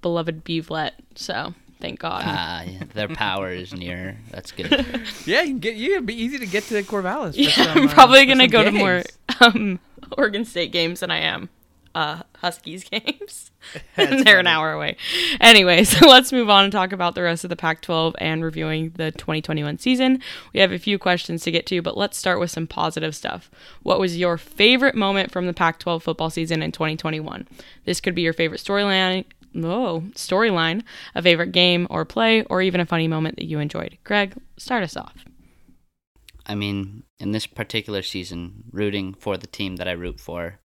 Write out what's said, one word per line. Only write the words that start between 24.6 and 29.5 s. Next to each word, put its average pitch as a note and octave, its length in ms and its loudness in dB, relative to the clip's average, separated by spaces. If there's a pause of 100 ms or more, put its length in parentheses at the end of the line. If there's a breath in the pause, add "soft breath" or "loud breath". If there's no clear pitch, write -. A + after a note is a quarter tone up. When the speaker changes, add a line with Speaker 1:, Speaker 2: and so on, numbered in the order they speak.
Speaker 1:
moment G3 360 0
from F3+ 160 -4
the F3 60 -4
Pac-twelve E3 500 -2
football D#3+ 260 -4
season D#3+ 320 -4
in D#3 120 -6
twenty D#3 240 -4
twenty-one? D#3 500 -8 (380 loud breath)
This F3+ 160 -4
could F#3 140 -2
be F3 80 -2
your E3 100 0
favorite D#3+ 260 -2
storyline, F#3+ 640 0 (400)